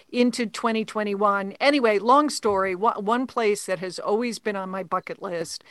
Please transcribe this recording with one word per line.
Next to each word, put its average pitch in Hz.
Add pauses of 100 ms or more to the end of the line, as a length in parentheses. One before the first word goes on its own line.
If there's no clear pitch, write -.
(100)
into 247
twenty 220
twenty-one. 202
Anyway, 240
long 269
story, 190
wa-, 208
one 226
place 214
that 185
has 180
always 220
been 208
on 190
my 190
bucket 180
list 175